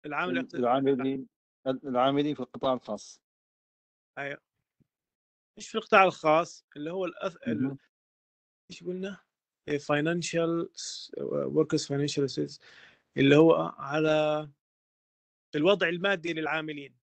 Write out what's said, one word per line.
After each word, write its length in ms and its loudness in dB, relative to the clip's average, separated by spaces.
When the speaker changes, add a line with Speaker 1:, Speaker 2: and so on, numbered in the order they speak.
Speaker 1:
العامل 260 -4
Speaker 2:
ال-، 60 -2
Speaker 1:
الاقتصادي. 240 -6
Speaker 2:
العاملين، 640 0
ال-، 220 -4
العاملين 460 2
في 60 -10
القطاع 320 -4
الخاص. 500 -8
Speaker 1:
أيوة. 220 -10
إيش 100 -16
في 100 -6
القطاع 260 6
الخاص؟ 640 2
اللي 140 -8
هو 160 -4
الأث-، 420 -8
ال-، 140 -2
Speaker 2:
مهم. 160 -4
Speaker 1:
إيش 140 -20
قلنا؟ 360 -10
إيه، 100 -2
financial 920 -2
s-، 420 -14
workers 340 0
financial 460 -2
status، 260 -6
اللي 200 6
هو 160 10
على 720 0
الوضع 340 4
المادي 440 -2
للعاملين. 720 -6